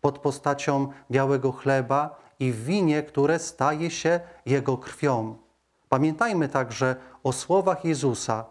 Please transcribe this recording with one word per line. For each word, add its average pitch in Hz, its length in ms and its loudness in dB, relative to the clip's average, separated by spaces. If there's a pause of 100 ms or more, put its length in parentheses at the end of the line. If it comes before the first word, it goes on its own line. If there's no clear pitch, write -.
pod 143 180 0
postacią 139 680 0 (240)
białego 135 400 2
chleba 135 640 0 (240)
i 127 120 0
w 110 140 -6
winie, 156 380 2
które 151 360 0
staje 156 520 -2
się 170 280 0 (260)
Jego 131 320 0
krwią. 117 580 -2 (540)
Pamiętajmy 156 600 2
także 127 460 0 (280)
o 131 80 0
słowach 185 540 0
Jezusa 123 640 -2